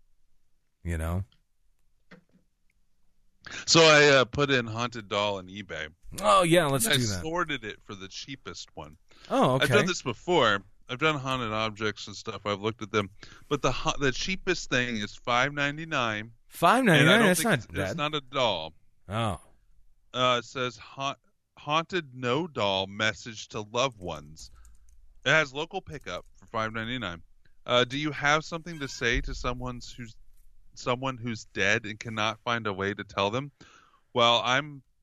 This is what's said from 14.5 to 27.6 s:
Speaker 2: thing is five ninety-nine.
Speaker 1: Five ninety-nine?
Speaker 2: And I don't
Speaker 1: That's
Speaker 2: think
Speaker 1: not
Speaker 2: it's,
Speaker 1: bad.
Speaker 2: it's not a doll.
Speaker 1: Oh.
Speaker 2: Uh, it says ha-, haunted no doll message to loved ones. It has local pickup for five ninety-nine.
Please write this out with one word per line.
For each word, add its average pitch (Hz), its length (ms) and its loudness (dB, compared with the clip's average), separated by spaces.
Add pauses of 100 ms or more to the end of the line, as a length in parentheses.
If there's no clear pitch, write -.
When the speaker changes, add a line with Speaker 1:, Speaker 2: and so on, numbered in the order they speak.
Speaker 2:
thing 123 280 0
is 104 180 -6
five 127 380 0
ninety-nine. 143 800 -2 (160)
Speaker 1:
Five 214 360 2
ninety-nine? 165 240 6
Speaker 2:
And - 20 8
I 214 80 8
don't 226 100 6
Speaker 1:
That's 180 120 4
Speaker 2:
think 226 100 0
Speaker 1:
not 151 100 2
Speaker 2:
it's, - 80 -14
Speaker 1:
bad. 95 220 -4
Speaker 2:
it's 107 60 -4
not 151 200 -2
a 147 60 -4
doll. 101 520 0 (360)
Speaker 1:
Oh. 104 300 -2 (720)
Speaker 2:
Uh, 127 260 2
it 117 60 -8
says 123 320 -6
ha-, 139 380 -10 (420)
haunted 160 560 -4
no 127 340 -2
doll 101 400 0
message 107 600 -4
to 113 120 -8
loved 113 380 -2
ones. 78 520 -12 (720)
It 127 40 2
has 147 240 2
local 165 280 -8
pickup 95 440 -12 (120)
for - 100 -20
five 110 260 -4
ninety-nine. 110 480 -8 (440)